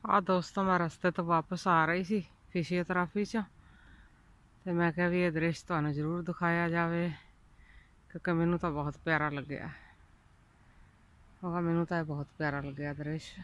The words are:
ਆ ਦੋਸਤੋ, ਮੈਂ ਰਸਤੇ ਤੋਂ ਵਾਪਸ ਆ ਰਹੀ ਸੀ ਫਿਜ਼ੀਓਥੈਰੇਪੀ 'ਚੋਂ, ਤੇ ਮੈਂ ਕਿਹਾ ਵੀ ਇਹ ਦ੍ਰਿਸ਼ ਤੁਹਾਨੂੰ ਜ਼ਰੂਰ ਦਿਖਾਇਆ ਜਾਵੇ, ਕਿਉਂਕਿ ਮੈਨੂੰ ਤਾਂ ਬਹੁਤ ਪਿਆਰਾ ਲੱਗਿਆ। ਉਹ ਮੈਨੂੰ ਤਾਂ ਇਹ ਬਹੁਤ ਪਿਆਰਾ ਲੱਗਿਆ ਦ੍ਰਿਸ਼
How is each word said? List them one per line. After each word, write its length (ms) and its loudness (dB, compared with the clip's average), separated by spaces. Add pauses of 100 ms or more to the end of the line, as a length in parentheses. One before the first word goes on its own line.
(160)
ਆ 60 6
ਦੋਸਤੋ, 420 0
ਮੈਂ 160 2
ਰਸਤੇ 320 0
ਤੋਂ 140 -4
ਵਾਪਸ 420 0
ਆ 180 6
ਰਹੀ 180 0
ਸੀ 160 0 (320)
ਫਿਜ਼ੀਓਥੈਰੇਪੀ 720 0
'ਚੋਂ, 180 -2 (1200)
ਤੇ 60 -4
ਮੈਂ 200 4
ਕਿਹਾ 180 2
ਵੀ 120 2
ਇਹ 100 4
ਦ੍ਰਿਸ਼ 340 0
ਤੁਹਾਨੂੰ 280 0
ਜ਼ਰੂਰ 300 -2
ਦਿਖਾਇਆ 460 0
ਜਾਵੇ, 400 0 (1000)
ਕਿਉਂਕਿ 240 -4
ਮੈਨੂੰ 260 2
ਤਾਂ 120 -2
ਬਹੁਤ 340 -4
ਪਿਆਰਾ 240 2
ਲੱਗਿਆ। 400 -8 (1700)
ਉਹ 200 -2
ਮੈਨੂੰ 240 2
ਤਾਂ 140 -2
ਇਹ 60 -2
ਬਹੁਤ 220 -6 (100)
ਪਿਆਰਾ 240 -2
ਲੱਗਿਆ 320 -6
ਦ੍ਰਿਸ਼ 400 -6 (100)